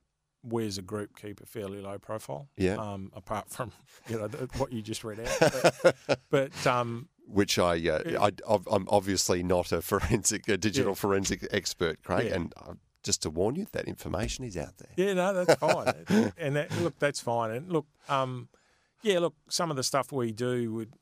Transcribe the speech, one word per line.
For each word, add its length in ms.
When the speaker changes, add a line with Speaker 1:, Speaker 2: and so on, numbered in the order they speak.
Speaker 1:
we 240
as 100
a 40
group 340
keep 240
a 60
fairly 340
low 180
profile. 600
Speaker 2:
Yeah. 180
Speaker 1:
Um, 400
apart 340
from, 220
<laughs> 200
you 100
know, 80
the, 300
what 160
you 80
just 240
read 160
out. 320
But, 440
Speaker 2:
<laughs> 40
Speaker 1:
but, 380
um, 400
Speaker 2:
Which 320
I, 180
uh, 300
Speaker 1:
Yeah. 160
Speaker 2:
I, 100
I've, 200
I'm 200
obviously 540
not 280
a 100
<laughs> 100
forensic, 580
a 80
digital 340
Speaker 1:
Yeah. 40
Speaker 2:
forensic 560
expert, 520
Craig, 240
Speaker 1:
Yeah. 80
Speaker 2:
and, 220
uh, 160
just 200
to 60
warn 280
you, 160
that 120
information 600
is 100
out 220
there. 180
Speaker 1:
Yeah, 180
no, 200
that's 260
fine. 760
Speaker 2:
<laughs> 40
Speaker 1:
And 180
that, 240
look, 200
that's 200
fine. 320
And 180
look, 160
um, 400
yeah, 180
look, 160
some 200
of 60
the 80
stuff 300
we 180
do 400
would, 300